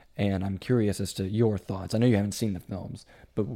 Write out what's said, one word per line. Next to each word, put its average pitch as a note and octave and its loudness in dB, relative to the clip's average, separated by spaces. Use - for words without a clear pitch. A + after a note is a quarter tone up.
and G2 0
I'm G2 -2
curious A2 2
as G2 -4
to F#2+ -2
your G#2+ 2
thoughts. F#2 -8
I - 2
know A#2+ 6
you A#2 6
haven't G2+ 0
seen G#2+ -2
the F2 -6
films, G2 -12
but G#2+ 0